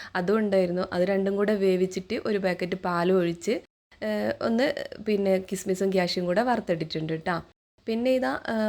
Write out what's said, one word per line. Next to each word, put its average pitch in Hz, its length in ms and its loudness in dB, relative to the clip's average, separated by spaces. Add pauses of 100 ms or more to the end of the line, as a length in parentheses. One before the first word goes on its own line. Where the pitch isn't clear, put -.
(140)
അതും 185 240 2
ഉണ്ടായിരുന്നു. 190 520 2
അത് 175 140 2
രണ്ടും 196 320 0
കൂടെ 208 200 2
വേവിച്ചിട്ട് 190 680 0
ഒരു 208 160 0
പാക്കറ്റ് 180 400 -2
പാലും 180 380 2
ഒഴിച്ച്, 170 380 0 (460)
ഏ, 214 60 -4 (320)
ഒന്ന് 233 280 2 (340)
പിന്നെ 202 380 2
കിസ്മിസും 190 500 -2
ക്യാഷ്യും 180 360 0
കൂടെ 180 180 2
വറുത്തെടുത്തിട്ടുണ്ട് 160 720 -2
ട്ടോ. 165 200 -4 (500)
പിന്നെ 233 260 0
ഇതാ, 254 180 2 (140)
ഏ, - 100 -4 (140)